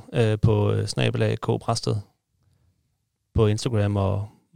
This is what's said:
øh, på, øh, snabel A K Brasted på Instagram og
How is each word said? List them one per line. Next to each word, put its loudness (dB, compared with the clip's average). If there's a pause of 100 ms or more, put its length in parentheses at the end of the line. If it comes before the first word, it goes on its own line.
(140)
øh, 2
på, 2
øh, -2
snabel 0
A 0
K -10
Brasted -2 (1400)
på 4
Instagram 0
og -2 (280)